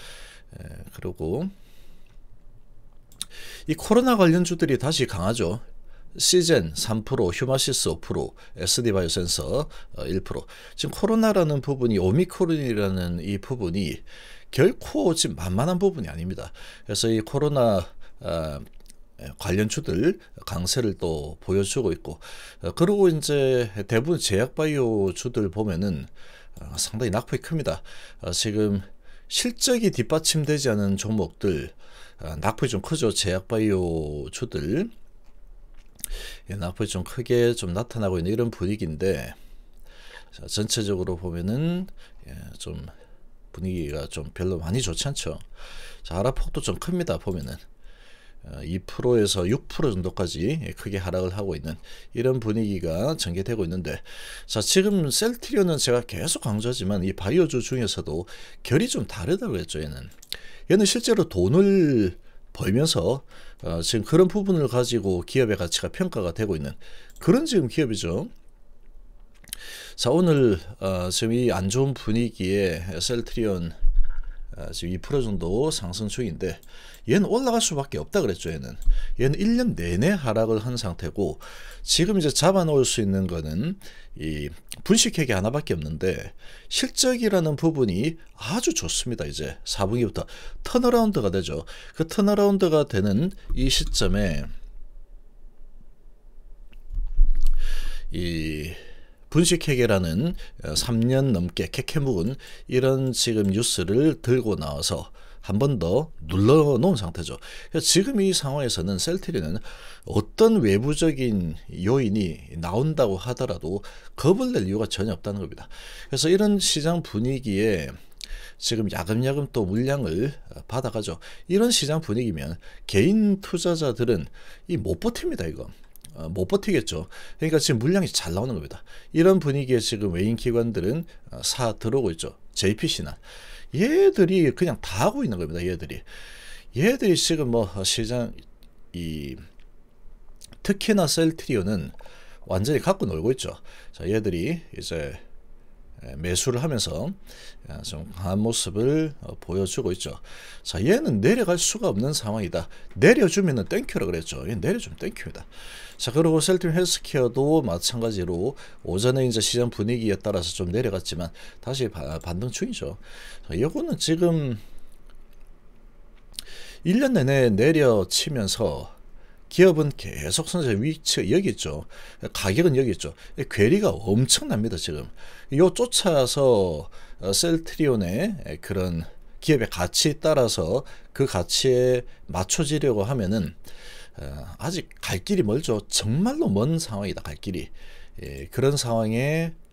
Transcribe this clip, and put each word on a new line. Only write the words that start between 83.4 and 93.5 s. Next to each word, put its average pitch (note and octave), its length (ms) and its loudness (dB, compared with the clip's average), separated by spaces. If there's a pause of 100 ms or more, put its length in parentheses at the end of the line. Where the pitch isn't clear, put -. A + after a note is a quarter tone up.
이 D2+ 320 -6 (360)
분식회계 F3 480 2
하나밖에 A2 420 0
없는데 D#2 600 -2 (340)
실적이라는 G#3+ 880 2
부분이 C3+ 600 2 (180)
아주 A3+ 400 -2
좋습니다. - 500 -4
이제 D2 400 -6
사 G2+ 220 0
분기부터 A2+ 400 0 (380)
턴어라운드가 A3+ 640 4
되죠. E2 340 -2 (300)
그 D#3+ 120 -2
턴어라운드가 G3 800 4
되는 G#2 440 2 (240)